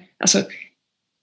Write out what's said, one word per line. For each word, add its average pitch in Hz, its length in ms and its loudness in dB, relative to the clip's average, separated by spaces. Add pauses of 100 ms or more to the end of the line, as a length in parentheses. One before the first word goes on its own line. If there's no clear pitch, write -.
(180)
alltså 196 260 2 (800)